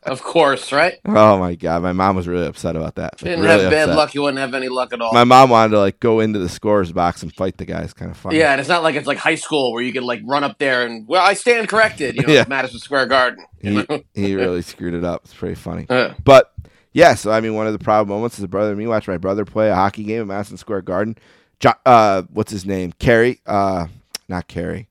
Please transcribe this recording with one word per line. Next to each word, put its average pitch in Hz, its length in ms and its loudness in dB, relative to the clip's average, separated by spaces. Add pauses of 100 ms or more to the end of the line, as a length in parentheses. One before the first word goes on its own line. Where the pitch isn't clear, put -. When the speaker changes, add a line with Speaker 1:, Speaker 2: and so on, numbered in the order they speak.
Speaker 1:
Of 147 160 -8
course, 139 500 0
right? 165 320 -2
Speaker 2:
Oh, 107 360 4
my 90 160 -2
God. 85 260 -4
My 90 100 -2
mom 95 240 2
was 90 120 -6
really 87 180 -2
upset 82 300 -8
about 80 180 -8
that. 85 220 -10
Speaker 1:
If - 80 -20
you 175 60 -6
didn't 170 140 -4
Speaker 2:
Really 127 200 4
Speaker 1:
have - 80 2
bad 156 180 2
Speaker 2:
upset. - 80 2
Speaker 1:
luck, 147 160 0
you 143 80 -6
wouldn't 143 160 -2
have 131 160 -6
any 131 160 -6
luck 127 240 -6
at 120 80 -8
all. 113 120 -4
Speaker 2:
My 120 100 8
mom 127 260 8
wanted 113 220 4
to, 104 80 4
like, 98 200 0
go 113 200 2
into 110 180 0
the 92 100 -4
scorer's 101 440 -2
box 87 320 -2
and 80 100 -12
fight 92 240 -6
the 87 80 -12
guy. 82 160 -8
It's 82 120 -10
kinda 90 200 -14
funny. - 240 -6
Speaker 1:
Yeah, 156 140 2
and 135 80 0
it's 135 100 -8
not 175 140 0
like 160 100 0
it's, 139 140 -6
like, 139 100 -4
high 165 160 -2
school 143 400 -4
where 117 80 -6
you 123 100 -6
can, 123 120 -8
like, 120 200 -6
run 139 200 -2
up 135 160 -6
there 127 260 -2
and, 113 220 -12
"Well, 175 180 2
I 202 80 4
stand 226 360 -2
corrected," 170 480 -2
you 135 100 -2
know, 151 40 4
Speaker 2:
Yeah. 131 160 6
Speaker 1:
Madison 127 300 -6
Square 135 300 -4
Garden, 123 380 0 (160)
you 101 100 -4
Speaker 2:
He, 104 60 0
Speaker 1:
know? 107 300 -6
<laughs> - 60 -20
Speaker 2:
he 98 220 -4
really 90 260 -2
screwed 87 320 -10
it 85 100 -6
up. 87 220 -6
It's - 80 -20
pretty 92 220 -10
funny. 85 340 -12
Speaker 1:
Yeah. 127 240 -2 (100)
Speaker 2:
But, 135 300 8 (400)
yeah, 147 220 6
so, 104 160 -4
I 110 100 2
mean, 110 140 -4
one 107 100 -2
of 110 80 -2
the 104 100 -8
proud 107 240 2
moments 107 300 -6
is 101 60 -10
a 95 40 -10
brother 98 220 -2
and 101 80 -6
me 107 80 -8
watched 113 220 -4
my 95 100 -6
brother 98 260 -2
play 110 280 0
a 92 40 0
hockey 98 280 0
game 110 180 -6
at 107 60 -8
Madison 101 300 -10
Square 98 260 -8
Garden. 101 340 -4 (420)
Jo-, 123 120 4 (120)
uh, 107 380 6 (100)
what's 107 200 -4
his 101 160 -8
name? 92 320 -4
Kerry. 120 480 2
Uh, 95 400 -2 (420)
not 90 180 -8
Kerry. 85 440 -10